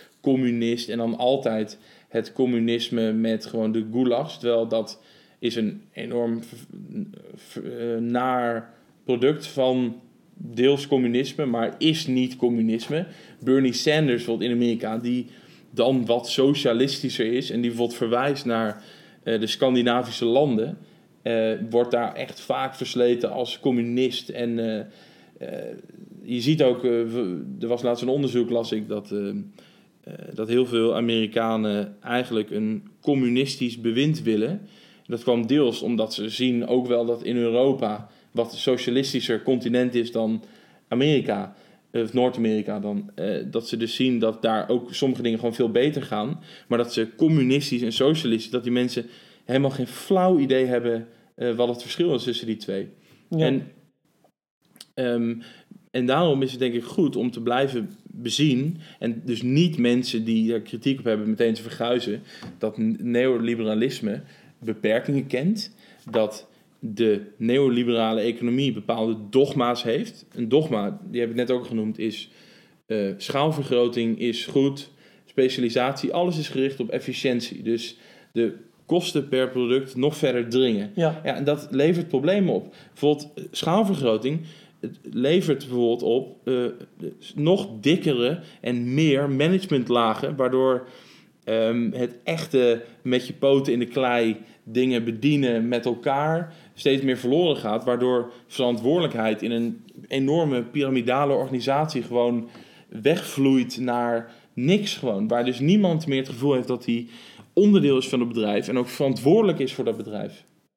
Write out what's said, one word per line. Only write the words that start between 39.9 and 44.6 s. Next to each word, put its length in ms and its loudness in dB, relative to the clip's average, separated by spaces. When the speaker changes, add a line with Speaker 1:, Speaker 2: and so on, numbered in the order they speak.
Speaker 1:
is 160 0
dan 320 0
Amerika, 680 0
of 220 -4
Noord-Amerika 640 0
dan, 360 -6
eh, 200 -4
dat 160 -4
ze 100 -6
dus 180 -4
zien 240 2
dat 220 0
daar 280 0